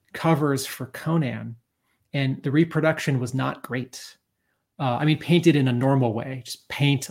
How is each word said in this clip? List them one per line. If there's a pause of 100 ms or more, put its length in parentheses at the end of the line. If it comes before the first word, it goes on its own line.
(140)
covers
for
Conan, (580)
and
the
reproduction
was
not
great. (640)
Uh,
I
mean,
painted
in
a
normal
way,
just
paint